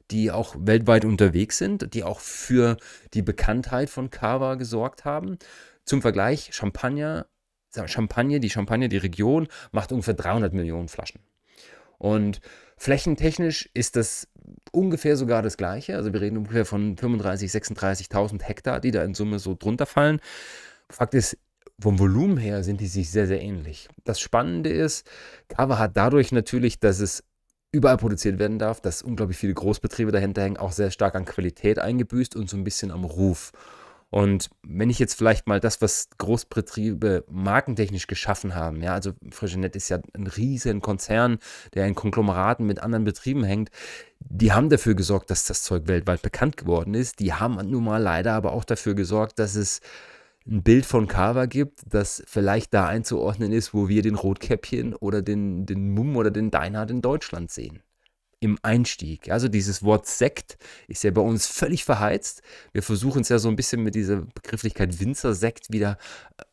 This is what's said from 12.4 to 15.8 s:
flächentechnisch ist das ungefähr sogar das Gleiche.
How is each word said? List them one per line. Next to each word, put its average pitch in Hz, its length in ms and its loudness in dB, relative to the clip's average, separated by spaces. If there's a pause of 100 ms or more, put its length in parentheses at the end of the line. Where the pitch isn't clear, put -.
flächentechnisch 156 960 0
ist - 220 -2
das - 320 -2 (440)
ungefähr 160 460 2
sogar 120 240 2
das 107 160 -2
Gleiche. 107 380 -4